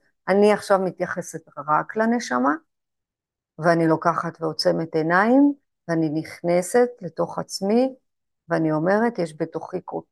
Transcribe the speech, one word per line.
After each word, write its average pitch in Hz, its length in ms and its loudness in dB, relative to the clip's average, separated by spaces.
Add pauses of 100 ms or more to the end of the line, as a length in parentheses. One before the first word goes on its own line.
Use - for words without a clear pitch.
(280)
אני 202 240 6
עכשיו 196 260 2
מתייחסת 175 720 -6 (200)
רק 160 280 0
לנשמה, 247 580 0 (1040)
ואני 165 280 2
לוקחת 160 540 0
ועוצמת 165 540 -2
עיניים, 214 600 4 (340)
ואני 160 200 0
נכנסת 175 800 0 (120)
לתוך 170 380 -6
עצמי, 233 560 -2 (540)
ואני 160 240 0
אומרת, 202 460 0
"יש 160 200 -4
בתוכי 160 460 -8
כל 165 160 -10 (120)